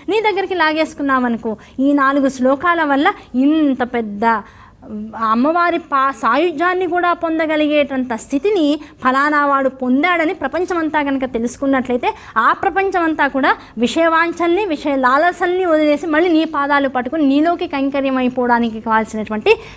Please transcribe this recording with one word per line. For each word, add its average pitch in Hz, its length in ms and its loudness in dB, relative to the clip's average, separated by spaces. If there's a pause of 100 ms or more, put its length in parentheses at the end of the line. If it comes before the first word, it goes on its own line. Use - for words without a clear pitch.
నీ 415 120 0
దగ్గరికి 392 340 -2
లాగేసుకున్నావనుకో, 277 1040 0 (240)
ఈ 277 120 2
నాలుగు 277 360 2
శ్లోకాల 277 560 0
వల్ల 294 280 2 (220)
ఇంత 277 480 2
పెద్ద 226 600 -2 (880)
అమ్మవారి 330 480 2
పా-, 277 320 0
సాయుధ్యాన్ని 330 760 0
కూడా 349 260 0
పొందగలిగేటంత 302 1040 0
స్థితిని 294 640 0 (240)
ఫలానా 285 420 2
వాడు 277 220 2
పొందాడని 302 640 0
ప్రపంచమంతా 320 680 -2
కనుక 269 220 -2
తెలుసుకున్నట్లయితే, 254 920 -2 (220)
ఆ 247 160 4
ప్రపంచమంతా 359 760 0
కూడా 277 280 0 (220)
విషయవాంఛల్ని, 330 880 0
విషయ 302 320 -2
లాలసల్ని 349 680 2
వదిలేసి 311 420 2
మళ్ళీ 330 260 2
నీ 320 120 4
పాదాలు 285 440 0
పట్టుకుని 262 380 -2
నీలోకి 330 400 2
కైంకర్యం 269 500 -2
అయిపోవడానికి 240 640 0
కావాల్సినటువంటి 220 760 0 (200)